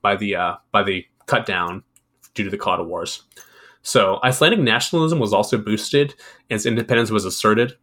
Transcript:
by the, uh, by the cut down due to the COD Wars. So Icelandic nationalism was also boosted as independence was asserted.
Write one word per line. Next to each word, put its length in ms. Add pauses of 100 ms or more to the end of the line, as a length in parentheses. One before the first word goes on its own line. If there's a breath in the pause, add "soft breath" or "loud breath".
by 140
the, 200
uh, 200 (160)
by 120
the 220 (200)
cut 200
down 380 (500)
due 120
to 40
the 80
COD 280
Wars. 380 (640 loud breath)
So 380
Icelandic 380
nationalism 580
was 140
also 240
boosted 580 (340 loud breath)
as 160
independence 460
was 140
asserted. 580